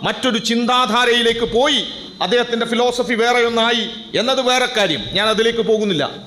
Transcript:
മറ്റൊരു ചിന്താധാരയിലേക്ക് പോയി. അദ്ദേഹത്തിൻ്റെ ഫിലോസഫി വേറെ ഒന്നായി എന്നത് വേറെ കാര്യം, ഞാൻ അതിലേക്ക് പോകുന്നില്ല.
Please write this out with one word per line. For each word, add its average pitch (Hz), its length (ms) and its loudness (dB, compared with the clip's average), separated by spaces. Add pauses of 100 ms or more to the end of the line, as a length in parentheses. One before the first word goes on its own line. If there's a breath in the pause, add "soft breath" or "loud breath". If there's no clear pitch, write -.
മറ്റൊരു 226 320 -2 (100)
ചിന്താധാരയിലേക്ക് 240 1040 2
പോയി. 269 240 2 (460)
അദ്ദേഹത്തിൻ്റെ 233 460 0
ഫിലോസഫി 240 520 0
വേറെ 247 260 2
ഒന്നായി 233 340 0 (380)
എന്നത് 262 280 0
വേറെ 254 180 2 (100)
കാര്യം, 165 240 0 (160)
ഞാൻ 208 160 2
അതിലേക്ക് 226 360 2
പോകുന്നില്ല. 208 340 2 (240)